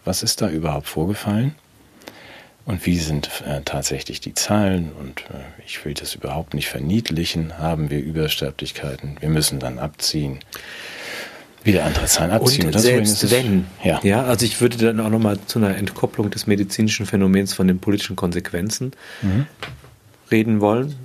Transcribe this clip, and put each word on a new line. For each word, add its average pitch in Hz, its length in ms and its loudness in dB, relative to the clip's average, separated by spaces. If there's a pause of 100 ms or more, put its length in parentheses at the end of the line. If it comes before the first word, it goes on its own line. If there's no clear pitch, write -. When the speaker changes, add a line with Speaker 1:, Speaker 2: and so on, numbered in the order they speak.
Speaker 1:
Was - 180 -2
ist - 180 -2
da 110 80 2
überhaupt 80 400 -2
vorgefallen? 104 640 0 (1120)
Und 90 220 -4
wie 87 120 4
sind, 76 320 -2 (160)
äh, 73 180 -4
tatsächlich - 560 -6
die - 140 -10
Zahlen? 95 640 2
Und, 67 220 -12 (100)
äh, 71 120 -12 (240)
ich - 180 -12
will 73 100 -6
das - 200 -10
überhaupt 76 400 -6
nicht 73 140 -2
verniedlichen. 80 880 -2
Haben 78 320 0
wir 73 100 -2
Übersterblichkeiten? 71 1200 -4
Wir 76 80 -2
müssen 78 320 2
dann 64 180 -6
abziehen. 73 600 -4 (1300)
Wieder 92 200 4
andere 78 220 0
Zahlen 85 240 2
abziehen. 104 360 4
Speaker 2:
Und 78 80 2
Speaker 1:
Das 107 80 6
Speaker 2:
selbst 110 420 4
Speaker 1:
ist, 104 60 4
Speaker 2:
wenn, 110 360 4 (160)
Speaker 1:
ja. - 200 2
Speaker 2:
ja, 104 220 4
also 123 220 2
ich - 140 -2
würde 120 180 4
dann 113 220 4
auch 110 100 0
noch 110 80 4
mal 104 280 4
zu - 120 -2
einer 101 180 4
Entkopplung 104 540 -2
des - 160 -6
medizinischen 107 580 2
Phänomens 98 480 4
von 92 140 2
den 92 120 4
politischen 98 380 -2
Konsequenzen 90 760 -4 (300)
Speaker 1:
Mhm. 104 240 0 (840)
Speaker 2:
reden 110 300 4
wollen. 120 340 2 (100)